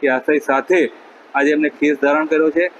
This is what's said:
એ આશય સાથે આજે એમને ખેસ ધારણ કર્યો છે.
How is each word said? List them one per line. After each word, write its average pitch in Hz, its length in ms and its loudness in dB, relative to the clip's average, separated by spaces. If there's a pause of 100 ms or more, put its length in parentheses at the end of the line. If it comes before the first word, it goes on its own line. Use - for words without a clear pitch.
એ 139 40 2
આશય 131 320 0
સાથે 135 520 0 (440)
આજે 143 160 0
એમને 151 180 0
ખેસ 147 320 -2
ધારણ 147 240 0
કર્યો 156 240 0
છે. 170 300 -2